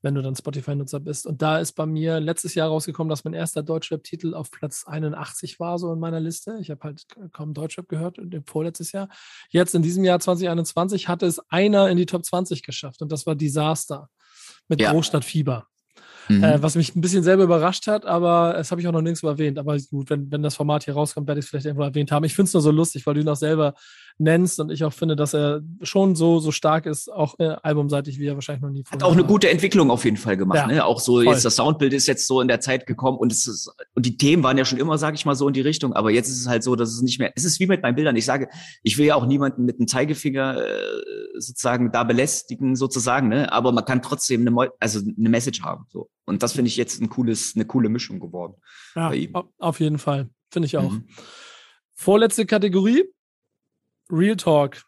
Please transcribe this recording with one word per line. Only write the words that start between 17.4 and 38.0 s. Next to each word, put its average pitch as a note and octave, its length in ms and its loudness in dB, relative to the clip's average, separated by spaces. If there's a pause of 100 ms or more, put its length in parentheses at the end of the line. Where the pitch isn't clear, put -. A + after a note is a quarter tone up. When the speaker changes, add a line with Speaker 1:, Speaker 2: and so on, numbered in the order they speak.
Speaker 1:
überrascht E3+ 420 2
hat, G#3+ 180 0
aber E3+ 540 4
das D#3+ 120 -6
hab F3 80 -4
ich F3 80 -4
auch E3+ 60 0
noch E3 80 2
nirgendwo D#3+ 280 -2
erwähnt. D3 300 0
Aber D3 180 -2 (140)
gut, C3+ 200 -6
wenn, C#3+ 200 -2
wenn D3 120 -2
das D3+ 140 -2
Format D3+ 280 0
hier D3 100 -6
rauskommt, D3 320 -4
werde D3 140 -2
ich's C3+ 80 -10
vielleicht C#3 180 -6
irgendwo D3 180 -4
erwähnt C#3+ 280 -2
haben. D3 120 2
Ich D#3 100 -2
find's G3 180 2
nur F3+ 100 4
so D3+ 80 6
lustig, D#3 360 0
weil D3 80 0
du D3+ 80 0
ihn D#3 60 0
auch D3 60 0
selber D3+ 400 0 (460)
nennst E3 400 2
und D#3 100 -4
ich D#3 140 -4
auch D3+ 80 -2
finde, D#3+ 240 -2
dass D3 160 0
er D3 300 0 (180)
schon F#3+ 360 2
so, E3 240 4
so D#3 100 -2
stark D#3 360 0
ist, D3+ 240 -6
auch, D#3 280 -4
äh, D#3+ 240 0
albumseitig, C#3+ 560 -2
wie C#3+ 80 -4
er C#3+ 80 -4
wahrscheinlich C#3 280 -8
noch C#3+ 80 -6
nie C#3 100 -8
Speaker 2:
Hat C3 80 -14 (120)
Speaker 1:
vorher C#3 60 4
Speaker 2:
auch F3+ 60 8
eine F3+ 100 8
Speaker 1:
war. D3+ 60 4
Speaker 2:
gute G3 200 6
Entwicklung E3 440 6
auf A#2+ 120 0
jeden A2 120 4
Fall G2+ 200 0
gemacht, F#2+ 220 2
Speaker 1:
Ja, C#3+ 80 2
Speaker 2:
ne? C3+ 180 2
Auch - 140 2
so B2 240 4
Speaker 1:
voll. A#2 40 8
Speaker 2:
jetzt B2+ 180 4
das A#2 100 2
Soundbild D3 400 2
ist C#3 140 2
jetzt C3+ 180 -2
so C3 140 2
in B2+ 80 2
der A#2+ 120 2
Zeit C3 260 -2
gekommen C3 300 -2
und A#2+ 160 2
es - 140 -2
ist, - 260 -10 (220)
und B2 100 0
die A#2+ 120 0
Themen D3+ 260 4
waren C3 160 4
ja C3 60 4
schon B2+ 140 -2
immer, D#3 200 0
sag D3+ 160 -2
ich D3 100 -8
mal, C#3+ 120 2
so C#3 100 0
in C#3 80 0
die C3+ 60 0
Richtung, C#3+ 340 0
aber G#2+ 160 2
jetzt A#2+ 180 2
ist B2+ 120 -6
es B2 80 -6
halt A#2 160 0
so, B2+ 100 2
dass A#2 160 0
es A#2 100 -6
nicht B2+ 200 0
mehr, B2 160 -2
es C3+ 80 -4
ist E3+ 160 -2
wie F#3 80 2
mit F#3+ 140 2
meinen B2 120 0
Bildern. C#3+ 220 2